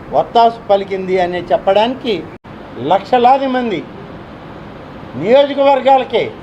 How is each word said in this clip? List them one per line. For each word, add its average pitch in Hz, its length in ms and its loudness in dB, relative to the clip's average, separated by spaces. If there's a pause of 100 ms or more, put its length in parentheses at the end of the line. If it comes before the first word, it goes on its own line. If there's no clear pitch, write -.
(120)
వత్తాసు 226 580 2
పలికింది 190 500 0
అనే 175 200 -2
చెప్పడానికి 196 840 0 (600)
లక్షలాది 247 640 2
మంది 247 380 -4 (1300)
నియోజకవర్గాలకే, 262 1120 2 (120)